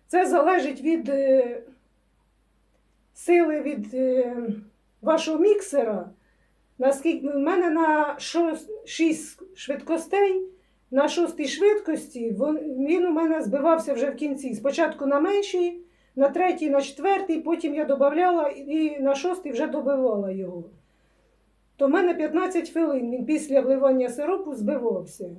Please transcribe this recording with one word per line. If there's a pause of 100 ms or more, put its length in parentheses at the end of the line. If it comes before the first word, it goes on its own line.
Це
залежить
від,
е, (1500)
сили
від,
е, (640)
вашого
міксера. (680)
Наскільки
в
мене
на
шос-, (160)
шість
швидкостей, (500)
на
шостій
швидкості
вон-,
він
у
мене
збивався
вже
в
кінці.
Спочатку
на
меншій, (360)
на
третій,
на
четвертій,
потім
я
добавляла
і
на
шостій
вже
добивала
його. (1120)
То
в
мене
п'ятнадцять
хвилин
він
після
вливання
сиропу
збивався.